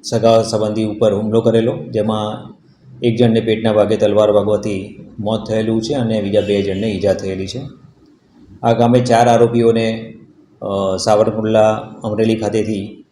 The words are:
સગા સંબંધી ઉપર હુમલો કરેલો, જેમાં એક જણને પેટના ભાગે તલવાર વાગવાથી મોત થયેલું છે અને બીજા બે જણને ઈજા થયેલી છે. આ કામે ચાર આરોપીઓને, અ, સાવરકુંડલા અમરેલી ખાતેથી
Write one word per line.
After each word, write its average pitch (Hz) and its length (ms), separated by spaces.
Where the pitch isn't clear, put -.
સગા 113 400
સંબંધી 107 420
ઉપર 104 300
હુમલો 110 260
કરેલો, 117 380
જેમાં 107 640
એક 117 140
જણને 113 240
પેટના 110 320
ભાગે 104 240
તલવાર 104 340
વાગવાથી 104 760
મોત 107 300
થયેલું 110 340
છે 147 120
અને 110 280
બીજા 98 180
બે 98 220
જણને 98 240
ઈજા 98 260
થયેલી 95 340
છે. 127 140
આ 117 100
કામે 117 280
ચાર 120 280
આરોપીઓને, 113 880
અ, 98 340
સાવરકુંડલા 110 760
અમરેલી 110 300
ખાતેથી 107 760